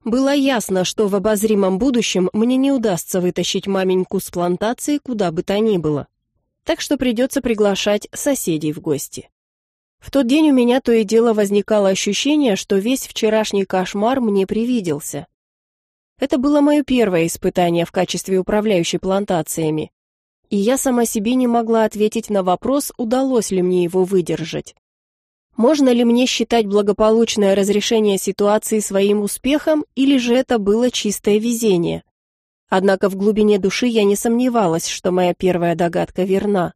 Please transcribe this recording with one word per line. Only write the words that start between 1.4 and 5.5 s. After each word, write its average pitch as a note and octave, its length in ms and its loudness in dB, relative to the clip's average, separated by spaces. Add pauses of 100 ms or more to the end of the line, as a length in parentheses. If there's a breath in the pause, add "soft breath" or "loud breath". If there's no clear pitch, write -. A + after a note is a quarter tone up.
будущем G#3+ 540 0
мне A#3+ 240 2
не C4+ 160 2
удастся G#3+ 480 -2
вытащить F3+ 460 -2
маменьку F#3 540 0
с - 100 -14
плантации F#3 680 -2
куда G#3 360 -4
бы D#3+ 100 -4
то G3+ 160 -2